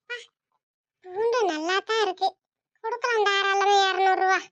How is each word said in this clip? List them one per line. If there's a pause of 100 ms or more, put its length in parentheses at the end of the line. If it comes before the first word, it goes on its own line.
அப்பா, (880)
பூண்டு
நல்லா
தான்
இருக்கு, (560)
கொடுக்கலாம்
தாராளமா
இருநூறு
ரூபா. (140)